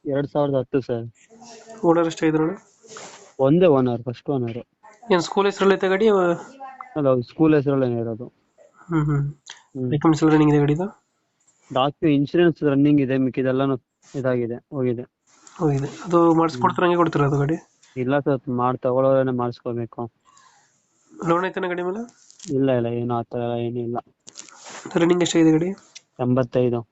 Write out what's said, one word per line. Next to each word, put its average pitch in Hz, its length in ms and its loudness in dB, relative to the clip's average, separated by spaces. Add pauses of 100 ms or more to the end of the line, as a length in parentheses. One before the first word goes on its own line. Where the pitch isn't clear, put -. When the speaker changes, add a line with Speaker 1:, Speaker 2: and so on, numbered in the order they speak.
Speaker 1:
ಎರಡ್ 139 220 -2
ಸಾವಿರದ 143 280 -2
ಹತ್ತು 131 260 0
ಸರ್. 117 240 -6 (800)
Speaker 2:
ಓನರ್ 165 220 4
ಎಷ್ಟಾಗಿದ್ರು 156 360 0
ಅಣ್ಣ? 170 120 -4 (840)
Speaker 1:
ಒಂದೇ 156 260 4
ಓನರ್, 127 380 2
ಫಸ್ಟ್ - 260 -10
ಓನರ್. 120 340 -4 (480)
Speaker 2:
ಏನ್ 180 100 2
ಸ್ಕೂಲ್ 196 240 -2
ಹೆಸರಲ್ಲೈತೆ 196 420 2
ಗಾಡಿ? 190 200 2
Speaker 1:
ಅಲ್ಲ, 175 1000 -2
ಹೌದು, 127 120 2
ಸ್ಕೂಲ್ 156 340 2
ಹೆಸರಲ್ಲೇ 135 440 0
ಇರೋದು. 113 260 -8
Speaker 2:
ಹ್ಮ್, - 760 -8
ಹ್ಮ್. 147 40 -2
Speaker 1:
ಹ್ಮ್. 143 840 -6
Speaker 2:
ಡಾಕ್ಯುಮೆಂಟ್ಸ್ 151 320 2
ಎಲ್ಲ 156 100 4
ರನ್ನಿಂಗ್ 151 200 4
ಇದೆ 147 60 4
ಗಾಡಿದು? 147 280 0 (880)
Speaker 1:
ಡಾಕ್ಯು-, 143 380 0
ಇನ್ಶೂರೆನ್ಸ್ 147 520 2
ರನ್ನಿಂಗ್ 147 380 4
ಇದೆ, 135 160 0
ಮಿಕ್ಕಿದೆಲ್ಲನೂ 131 580 0 (400)
ಇದಾಗಿದೆ, 123 400 -4
ಹೋಗಿದೆ. 123 460 -6 (580)
Speaker 2:
ಹೋಗಿದೆ. 139 280 -2 (180)
ಅದು 170 280 4
ಮಾಡಿಸ್ಕೊಡ್ತಾರೆ, 165 520 0
ಹಂಗೆ 175 120 2
ಕೊಡ್ತೀರಾ 160 280 2
ಅದು 143 120 0
ಗಾಡಿ? 143 180 0 (420)
Speaker 1:
ಇಲ್ಲ 131 220 -2
ಸರ್, 139 300 -2
ಮಾಡ್-, 123 300 -2
ತಗೊಳ್ಳೋರೇನೆ 131 520 2
ಮಾಡಿಸ್ಕೋಬೇಕು. 120 800 -8 (1160)
Speaker 2:
ಲೋನ್ 175 160 2
ಐತನ 185 220 -6
ಗಾಡಿ 175 160 -6
ಮೇಲೆ? 185 180 -6 (540)
Speaker 1:
ಇಲ್ಲ, 135 160 0
ಇಲ್ಲ, 120 160 0
ಏನು 120 280 -4
ಆ 117 60 -2
ಥರ 120 160 -10
ಎಲ್ಲ 120 160 -4
ಏನೂ 120 260 -6
ಇಲ್ಲ. 120 180 -8 (1000)
Speaker 2:
ರನ್ನಿಂಗ್ 175 280 2
ಎಷ್ಟಾಗಿದೆ 165 280 4
ಗಾಡಿ? 160 180 2 (500)
Speaker 1:
ಎಂಬತ್ತೈದು. 123 600 0 (120)